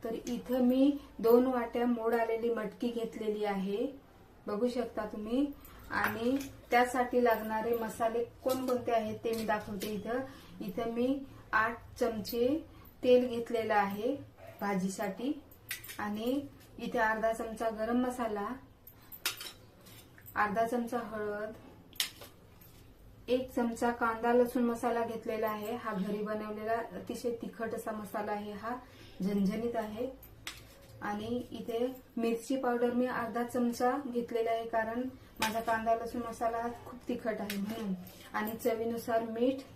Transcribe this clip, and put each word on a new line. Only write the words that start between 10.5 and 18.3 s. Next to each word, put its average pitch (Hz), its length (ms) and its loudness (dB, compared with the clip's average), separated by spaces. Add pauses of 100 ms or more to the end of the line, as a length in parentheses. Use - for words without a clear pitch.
इथं 226 320 -4
मी 254 260 2 (340)
आठ 226 280 2 (200)
चमचे 226 460 2 (560)
तेल 247 260 8
घेतलेलं 233 460 0
आहे 208 400 2 (460)
भाजीसाठी, 202 720 0 (680)
आणि 214 420 -2 (380)
इथे 240 200 -4
अर्धा 220 340 2
चमचा 226 360 -2
गरम 220 280 0
मसाला, 240 500 0 (1900)